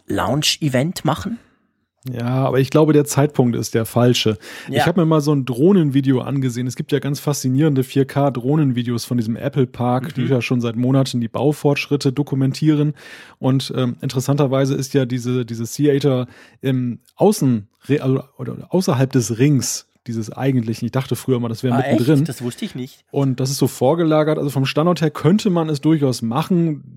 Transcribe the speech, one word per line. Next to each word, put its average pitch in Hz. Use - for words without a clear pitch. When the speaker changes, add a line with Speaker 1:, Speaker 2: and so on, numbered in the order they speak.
Speaker 1:
Launch-Event 131
machen? 165
Speaker 2:
Ja, 120
aber 131
ich 135
glaube, 151
der 147
Zeitpunkt 135
ist 117
der 113
falsche. 120
Speaker 1:
Ja. 139
Speaker 2:
Ich 143
hab 170
mir 165
mal 160
so 147
ein 135
Drohnenvideo 139
angesehen. 127
Es 123
gibt -
ja 143
ganz 139
faszinierende 135
vier 135
K 139
Drohnenvideos 123
von 120
diesem 113
Apple 127
Park, 123
Speaker 1:
Mhm. -
Speaker 2:
die 120
ja 127
schon 123
seit 117
Monaten 131
die 113
Baufortschritte 143
dokumentieren. 147
Und, 135
ähm, 123
interessanterweise 135
ist 131
ja 135
diese, 123
dieses 113
Theater 139
im 127
Außen-, 139
also, 135
oder 123
außerhalb 135
des 117
Rings 135
dieses 113
eigentlichen. 120
Ich 113
dachte 131
früher 123
mal, 117
das 113
wäre 123
Speaker 1:
Ah, -
Speaker 2:
mittendrin. 135
Speaker 1:
echt? 151
Das 127
wusste 120
ich -
nicht. 127
Speaker 2:
Und 135
das 131
ist 139
so 143
vorgelagert. 156
Also 147
vom 135
Standort 160
her 156
könnte 202
man 165
es 147
durchaus 143
machen, 151